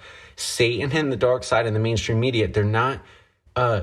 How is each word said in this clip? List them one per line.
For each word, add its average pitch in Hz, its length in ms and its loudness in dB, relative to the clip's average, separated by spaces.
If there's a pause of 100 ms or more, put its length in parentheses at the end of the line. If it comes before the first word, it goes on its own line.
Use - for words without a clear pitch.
(340)
Satan 123 580 -2
and 151 200 0
the 117 40 -2
dark 123 280 2
side 117 220 0
and 107 100 -2
the 107 40 2
mainstream 113 380 0
media, 117 300 0
they're 101 160 0
not, 113 360 0 (540)
uh, 117 280 0